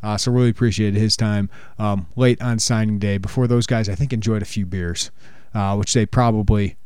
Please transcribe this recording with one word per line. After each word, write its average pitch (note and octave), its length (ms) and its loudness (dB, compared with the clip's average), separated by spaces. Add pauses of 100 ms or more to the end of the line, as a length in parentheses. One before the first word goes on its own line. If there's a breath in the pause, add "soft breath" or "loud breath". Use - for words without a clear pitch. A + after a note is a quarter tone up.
Uh, G#2+ 140 -2
so B2 140 0
really B2 200 4
appreciated G#2+ 480 2
his G#2+ 180 2
time, G#2 340 0 (280 loud breath)
um, G2+ 280 -2 (100)
late B2 240 4
on A#2 180 -2
signing G#2+ 400 0
day G2+ 200 0
before G2+ 280 0
those A#2+ 200 2
guys, A2+ 220 0
I G2+ 60 -2
think, C3+ 180 -2
enjoyed A2 300 0
a - 40 -6
few G2 200 -4
beers, F2 440 -4 (440 soft breath)
uh, G2 220 0
which G#2 180 -2
they A2 120 4
probably G#2+ 800 2